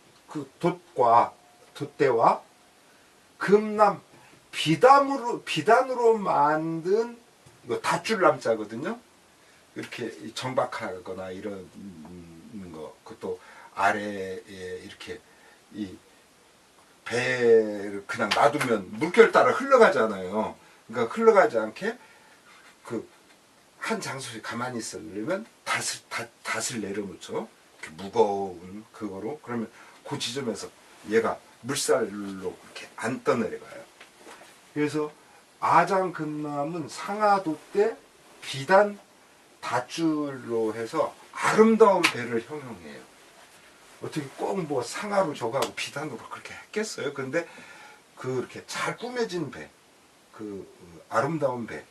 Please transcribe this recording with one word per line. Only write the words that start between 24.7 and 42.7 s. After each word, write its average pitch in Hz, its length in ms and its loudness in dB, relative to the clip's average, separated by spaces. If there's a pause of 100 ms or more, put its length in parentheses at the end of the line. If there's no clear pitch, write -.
있으려면 107 680 -6 (180)
닷을, - 460 -4
닷, - 200 -8 (140)
닷을 113 380 -4
내려놓죠. 98 640 -8 (340)
이렇게 80 220 -14
무거운 98 880 0
그거로. 95 500 -8
그러면 117 300 -6 (340)
그 143 140 -8
지점에서 117 480 -6 (420)
얘가 113 300 2 (220)
물살로 127 480 0
이렇게 98 880 -10
안 - 260 -6
떠내려가요. 113 580 -2 (920)
그래서 151 360 -2 (520)
아장금남은 156 1300 0
상하도 202 680 0 (140)
때 220 240 2 (460)
비단 190 580 4 (600)
닷줄로 127 1120 -2
해서 117 400 -4 (160)
아름다운 208 720 6
배를 120 400 -2
형용해요. 113 680 -14 (920)